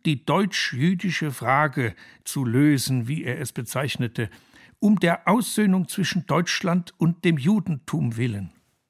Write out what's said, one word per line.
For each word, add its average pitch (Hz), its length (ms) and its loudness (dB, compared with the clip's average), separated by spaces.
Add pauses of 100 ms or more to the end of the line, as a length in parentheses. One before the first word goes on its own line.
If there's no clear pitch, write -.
die 147 200 0
deutsch-jüdische 170 1080 0
Frage 131 600 0 (300)
zu 139 200 -4
lösen, 127 640 2
wie 151 160 -6
er 127 160 -6
es 127 120 -8
bezeichnete, 123 800 -4 (480)
um 208 220 4
der 170 260 0
Aussöhnung 190 640 2
zwischen - 380 -2
Deutschland 175 720 0
und 170 260 0
dem 165 140 4
Judentum 151 800 -2
willen. 101 340 -4 (380)